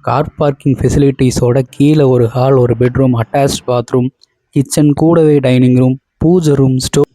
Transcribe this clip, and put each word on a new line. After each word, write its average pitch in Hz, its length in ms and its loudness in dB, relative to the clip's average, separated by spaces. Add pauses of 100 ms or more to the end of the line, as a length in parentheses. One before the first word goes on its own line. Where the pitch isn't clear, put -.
கார் 131 340 -4
பார்க்கிங் 143 400 -2
ஃபெசிலிட்டிஸோட 131 920 0
கீழே 151 340 0
ஒரு 123 240 2
ஹால், 127 260 -2
ஒரு 120 260 2
பெட்ரூம், 123 420 0
அட்டாச்ட் 139 460 -4
பாத்ரூம், 123 400 -2 (420)
கிச்சன், 147 440 0
கூடவே 156 460 2
டைனிங் 127 380 2
ரூம், 127 220 0 (180)
பூஜை 160 360 0
ரூம், 131 240 0
ஸ்டோர். 143 380 -2